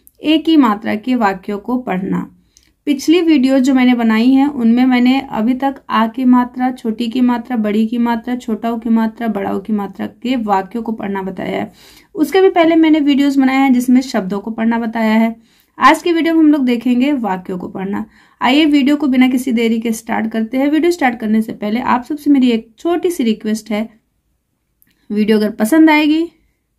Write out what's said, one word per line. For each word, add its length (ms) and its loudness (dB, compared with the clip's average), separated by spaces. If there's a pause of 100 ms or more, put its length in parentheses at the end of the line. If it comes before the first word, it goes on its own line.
(220)
ए 160 2
की 180 2
मात्रा 400 2
के 180 -4
वाक्यों 440 -2
को 200 -4
पढ़ना। 580 -6 (500)
पिछली 360 2
वीडियो 360 2
जो 160 2
मैंने 200 4
बनाई 360 2
है 180 4
उनमें 380 2
मैंने 340 2
अभी 340 -2
तक 360 -6
आ 160 0
की 200 -4
मात्रा, 460 0
छोटी 360 -6
की 120 -2
मात्रा, 360 -2
बड़ी 300 0
की 120 -4
मात्रा, 380 -2
छोटा 340 -6
ऊ 80 -6
की 120 -4
मात्रा, 380 -2
बड़ा 240 -4
ऊ 80 -4
की 120 -6
मात्रा 340 -6
के 320 -6
वाक्यों 440 -4
को 100 -6
पढ़ना 300 -6
बताया 380 -8
है। 120 -10 (420)
उसके 260 0
भी 100 6
पहले 260 2
मैंने 240 4
वीडियोज़ 400 2
बनाए 160 2
हैं 160 4
जिसमें 300 2
शब्दों 380 -6
को 120 -10
पढ़ना 260 -2
बताया 360 -2
है। 220 0 (420)
आज 240 4
की 100 0
वीडियो 220 0
में 60 4
हम 120 6
लोग 120 0
देखेंगे 500 0
वाक्यों 440 -6
को 100 -10
पढ़ना। 380 -8 (340)
आइए 260 2
वीडियो 300 2
को 120 -2
बिना 200 4
किसी 240 -2
देरी 280 0
के 120 -4
स्टार्ट 400 -4
करते 260 -4
हैं। 120 0
वीडियो 220 2
स्टार्ट 280 -2
करने 220 0
से 120 -6
पहले 280 -4
आप 220 -2
सबसे 260 -4
मेरी 200 4
एक 280 -4
छोटी 320 -2
सी 140 -4
रिक्वेस्ट 460 -4
है, 180 -4 (1200)
वीडियो 280 2
अगर 140 -2
पसंद 380 4
आएगी, 360 2 (520)